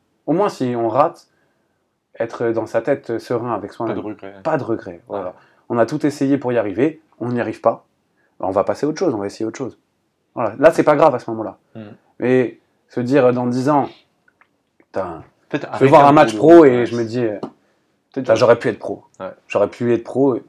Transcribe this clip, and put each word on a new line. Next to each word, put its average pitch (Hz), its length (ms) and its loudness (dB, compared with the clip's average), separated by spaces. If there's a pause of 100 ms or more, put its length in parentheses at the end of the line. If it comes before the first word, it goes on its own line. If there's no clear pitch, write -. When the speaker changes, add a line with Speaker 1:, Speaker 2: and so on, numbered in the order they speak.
(260)
Speaker 1:
Au 147 60 -2
moins, 196 160 0
si 123 280 -6
on 117 120 -2
rate, 139 400 -2 (920)
être 117 340 -4
dans 113 140 -4
sa - 140 -4
tête 131 380 -4
serein 120 360 -6
avec 101 180 -10
soi-même. 113 240 -6
Speaker 2:
Pas - 40 -8
de 101 60 -10
regret. 101 280 -14 (100)
Speaker 1:
Pas 156 120 -2
de 123 80 -4
regret, 98 440 -8
voilà. 98 180 -8
Speaker 2:
Ouais. 90 60 -12 (360)
Speaker 1:
On 120 100 -4
a 113 80 2
tout 151 200 -4
essayé 139 320 -2
pour 123 140 -6
y 120 60 0
arriver, 107 440 -2 (160)
on 120 100 -8
n'y 123 120 -4
arrive 113 200 -8
pas. 117 240 -2 (540)
On 92 120 -6
va 95 140 0
passer 104 220 -4
à - 20 -2
autre 156 100 -6
chose, 175 160 -2
on 104 40 -6
va 101 80 -6
essayer 101 180 -8
autre 113 140 -8
chose. 117 200 -10 (560)
Voilà. 113 240 -6
Là, 147 120 6
c'est 147 140 0
pas 151 120 4
grave 147 180 4
à 120 40 -4
ce 117 120 -12
moment-là. 110 280 -8 (160)
Speaker 2:
Hmm. 110 180 -18 (260)
Speaker 1:
Mais 127 420 0 (280)
se - 120 -8
dire 127 320 2
dans 123 140 -2
dix 127 220 -2
ans, 147 200 0 (920)
putain, - 460 -12 (240)
Speaker 2:
Peut-être - 160 -6
Speaker 1:
je - 20 -12
vais - 80 -14
Speaker 2:
arrêter 131 140 2
Speaker 1:
voir 143 180 8
un 143 40 8
Speaker 2:
un - 20 6
Speaker 1:
match 147 200 6
Speaker 2:
peu 107 60 -6
Speaker 1:
pro 165 240 10
Speaker 2:
de 151 60 10
Speaker 1:
et 123 100 4
Speaker 2:
ouais, 117 80 0
Speaker 1:
je 113 100 -4
me 120 80 -2
dis, 117 200 -4
euh, 104 160 -4
Speaker 2:
peut-être - 760 -20
Speaker 1:
putain, 123 220 0
j'aurais 117 220 4
pu 135 100 -4
être 101 100 -4
pro. 98 260 -10 (140)
Speaker 2:
Ouais. 92 120 -12 (180)
Speaker 1:
J'aurais - 200 0
pu 120 240 -2
être 117 120 -2
pro, 127 320 0
et, - 120 -6